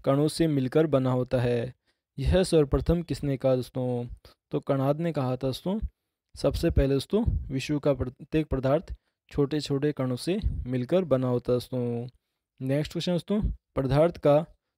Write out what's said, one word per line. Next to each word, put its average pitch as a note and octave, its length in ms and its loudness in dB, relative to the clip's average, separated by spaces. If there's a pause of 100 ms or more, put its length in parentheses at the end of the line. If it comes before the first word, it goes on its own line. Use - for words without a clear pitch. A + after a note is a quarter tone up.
कणों C#3+ 240 2
से E3 180 0
मिलकर D3 400 2
बना C3 260 2
होता B2+ 280 0
है, A#2+ 340 0 (440)
यह E3+ 240 4
सर्वप्रथम D#3+ 600 2
किसने C#3 340 -4
कहा C3 200 2
दोस्तों? B2 500 -4 (440)
तो D3 100 -4
कणाद C#3+ 400 0
ने E3+ 120 -2
कहा C3 180 -2
था B2+ 160 -4
दोस्तों। F3+ 320 -4 (560)
सबसे D3+ 360 0
पहले C#3 240 2
दोस्तों G3 300 0 (240)
विश्व C#3+ 300 -2
का C#3+ 160 2
प्रत्येक C3+ 520 -4
पदार्थ C3+ 480 -2 (360)
छोटे D3 300 0
छोटे C#3+ 320 -2
कणों B2+ 240 -2
से F3 220 -4 (280)
मिलकर B2+ 380 0
बना C3 240 0
होता B2 240 0
है B2 40 4
दोस्तों। A#2+ 520 -4 (520)
नेक्स्ट C3+ 320 -2
क्वेश्चन F3+ 200 -4
दोस्तों, G3 280 -2 (360)
पदार्थ C#3 420 2
का D3+ 260 4 (340)